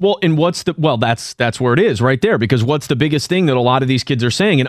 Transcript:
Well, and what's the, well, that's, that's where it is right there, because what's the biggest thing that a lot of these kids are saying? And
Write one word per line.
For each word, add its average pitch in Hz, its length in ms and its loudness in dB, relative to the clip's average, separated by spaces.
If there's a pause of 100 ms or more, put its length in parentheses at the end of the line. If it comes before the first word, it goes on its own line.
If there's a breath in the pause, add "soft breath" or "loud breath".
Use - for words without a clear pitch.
Well, 196 200 0
and 160 160 0
what's 170 260 -2
the, 170 140 -4
well, 151 200 0
that's, 117 380 -4
that's 120 220 -2
where 123 140 0
it 131 80 2
is 151 220 0
right 131 200 2
there, 220 160 2
because 127 240 0
what's 143 260 -2
the 143 100 -2
biggest 147 320 -2
thing 185 160 0
that 131 100 2
a 123 60 0
lot 127 200 2
of 131 60 -2
these 131 160 0
kids 127 180 -2
are 123 80 0
saying? 190 300 2
And 127 100 0